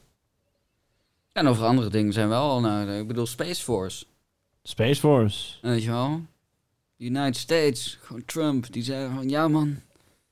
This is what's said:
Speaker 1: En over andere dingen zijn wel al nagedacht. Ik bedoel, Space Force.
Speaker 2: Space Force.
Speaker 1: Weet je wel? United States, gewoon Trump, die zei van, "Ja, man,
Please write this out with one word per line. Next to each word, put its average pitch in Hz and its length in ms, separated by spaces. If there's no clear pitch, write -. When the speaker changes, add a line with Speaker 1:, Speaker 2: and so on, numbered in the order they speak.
Speaker 1:
En 170 140
over 113 180
andere 120 260
dingen 104 220
zijn 107 160
wel 123 200
al 127 120
nagedacht. 104 400
Ik 107 60
bedoel, 117 200
Space 175 360
Force. 98 420
Speaker 2:
Space 123 380
Force. 123 600
Speaker 1:
Weet 117 200
je 110 80
wel? 135 300
United 127 400
States, 151 680
gewoon 117 220
Trump, 143 480
die 120 100
zei 135 320
van, 131 140
"Ja, 151 200
man, 151 280